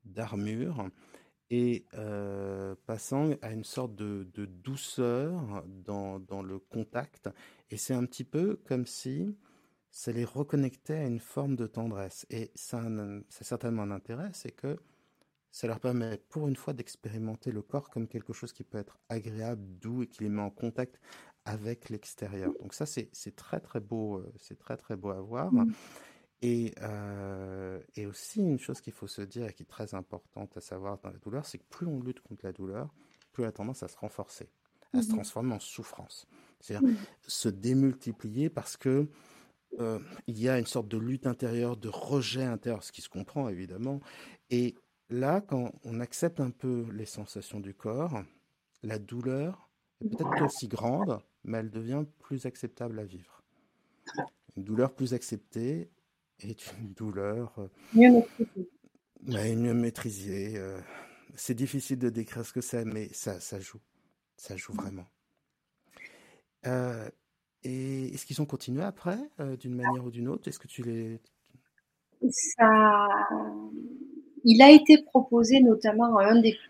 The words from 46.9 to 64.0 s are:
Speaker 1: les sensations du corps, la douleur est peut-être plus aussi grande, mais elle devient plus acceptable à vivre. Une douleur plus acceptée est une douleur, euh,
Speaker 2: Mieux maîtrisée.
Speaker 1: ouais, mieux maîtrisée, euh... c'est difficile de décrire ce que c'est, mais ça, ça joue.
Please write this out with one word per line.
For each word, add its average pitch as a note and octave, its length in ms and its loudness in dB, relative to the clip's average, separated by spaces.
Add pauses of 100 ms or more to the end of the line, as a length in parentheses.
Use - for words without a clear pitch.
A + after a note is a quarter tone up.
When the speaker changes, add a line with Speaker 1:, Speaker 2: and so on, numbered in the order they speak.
Speaker 1:
les G#2+ 140 -10
sensations G#2 560 -14
du G2 120 -12
corps, B2+ 480 -6 (600)
la A2 160 -6
douleur C3 720 -6 (320)
est A3 80 -4
peut-être D#3+ 220 -4
plus - 140 2
aussi C3 220 -4
grande, A#2+ 520 -2 (240)
mais A2+ 160 -4
elle A2 120 -8
devient A#2+ 340 -4 (140)
plus C3+ 260 -8
acceptable A#2+ 540 -8
à G#2 60 -10
vivre. F2+ 380 -20 (1120)
Une F#2+ 80 -10
douleur A2+ 300 0
plus B2+ 200 -4
acceptée B2 760 -6 (500)
est G#2 340 -14
une G2+ 200 -14
douleur, G#2+ 640 -6
euh, G2+ 100 -10 (260)
Speaker 2:
Mieux A#3+ 180 12
maîtrisée. A3+ 580 4 (580)
Speaker 1:
ouais, A2+ 280 -2
mieux A#2 180 0
maîtrisée, G#2 840 -4
euh... F#2+ 220 -10 (560)
c'est - 200 -4
difficile C3 420 -4
de B2 120 0
décrire A2+ 360 -6
ce - 80 -16
que B2+ 80 -4
c'est, A#2 240 -6
mais G#2+ 260 -6
ça, F#2+ 280 -8
ça G2 200 -10
joue. G2+ 200 -18 (560)